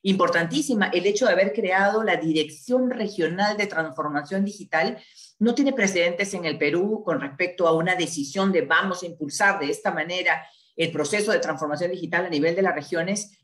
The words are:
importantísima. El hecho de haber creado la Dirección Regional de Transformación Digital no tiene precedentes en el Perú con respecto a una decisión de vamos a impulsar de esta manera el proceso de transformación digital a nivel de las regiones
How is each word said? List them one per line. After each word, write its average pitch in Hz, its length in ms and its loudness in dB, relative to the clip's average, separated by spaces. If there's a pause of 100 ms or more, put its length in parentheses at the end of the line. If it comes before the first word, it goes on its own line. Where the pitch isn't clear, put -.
importantísima. 190 840 2
El 180 180 0
hecho 208 200 2
de 202 80 6
haber 196 180 4
creado 202 520 2
la 185 120 2
Dirección 160 720 0
Regional 202 680 -2
de 202 100 0
Transformación 160 800 -2
Digital 185 520 -2 (420)
no 233 140 4
tiene 277 200 2
precedentes 190 600 0
en 175 120 -6
el 151 120 -2
Perú 180 460 0
con 156 160 -2
respecto 170 480 -2
a 160 60 6
una 165 220 2
decisión 180 560 -2
de 170 100 2
vamos 170 420 0
a 175 40 -6
impulsar 165 520 0
de 143 100 -2
esta 147 220 -2
manera 170 540 -2 (300)
el 165 160 0
proceso 202 400 0
de 175 80 2
transformación 156 520 -4
digital 175 340 -2
a 180 40 -6
nivel 165 260 2
de 190 60 2
las 185 140 2
regiones 170 680 -4